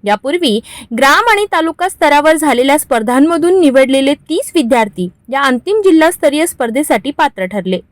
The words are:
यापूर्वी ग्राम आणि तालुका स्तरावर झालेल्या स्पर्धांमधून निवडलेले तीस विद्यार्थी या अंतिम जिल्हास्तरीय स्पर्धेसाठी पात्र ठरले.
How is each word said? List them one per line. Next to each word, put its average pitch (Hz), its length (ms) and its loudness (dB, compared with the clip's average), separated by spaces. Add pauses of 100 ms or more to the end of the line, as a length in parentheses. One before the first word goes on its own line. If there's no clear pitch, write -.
यापूर्वी 233 560 -2 (380)
ग्राम 311 320 2
आणि 415 220 0
तालुका 330 360 -2
स्तरावर 302 480 2
झालेल्या 277 420 0
स्पर्धांमधून 294 800 0
निवडलेले 269 540 2
तीस - 400 -8
विद्यार्थी 226 540 0 (240)
या 269 100 -2
अंतिम 277 420 -2
जिल्हास्तरीय 320 640 2
स्पर्धेसाठी 254 640 -4
पात्र 285 340 -4
ठरले. 185 360 -4 (120)